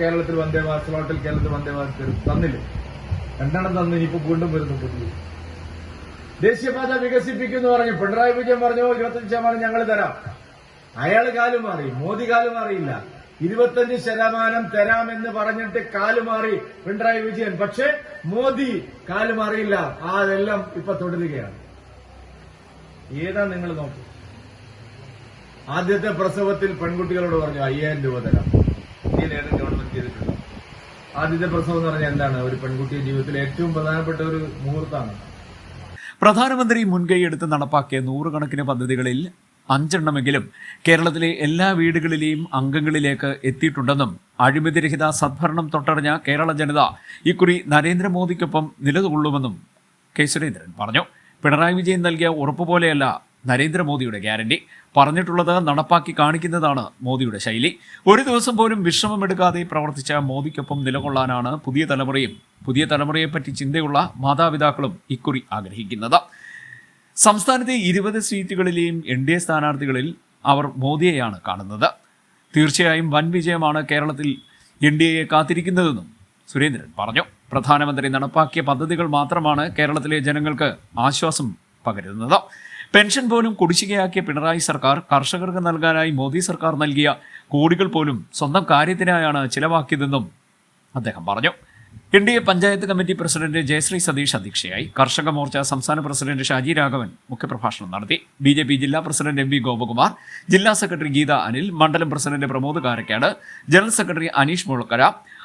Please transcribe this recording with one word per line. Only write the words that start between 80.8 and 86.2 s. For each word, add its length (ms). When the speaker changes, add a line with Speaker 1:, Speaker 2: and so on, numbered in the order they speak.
Speaker 2:
ആശ്വാസം 560
പകരുന്നത്. 540
പെൻഷൻ 340
പോലും 240
കുടിശ്ശികയാക്കിയ 680
പിണറായി 360
സർക്കാർ 420
കർഷകർക്ക് 680
നൽകാനായി 440
മോദി 280